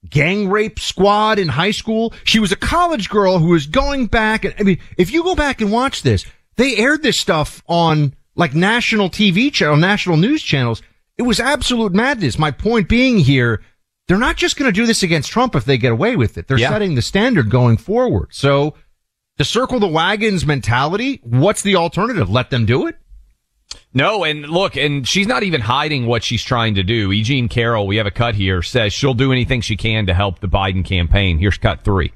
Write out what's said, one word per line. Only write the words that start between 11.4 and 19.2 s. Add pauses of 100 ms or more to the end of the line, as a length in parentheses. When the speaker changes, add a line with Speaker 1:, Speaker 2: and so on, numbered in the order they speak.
Speaker 1:
absolute
madness.
My
point
being
here, (440)
they're
not
just
gonna
do
this
against
Trump
if
they
get
away
with
it.
They're
Speaker 2:
Yeah.
Speaker 1:
setting
the
standard
going
forward.
So, (600)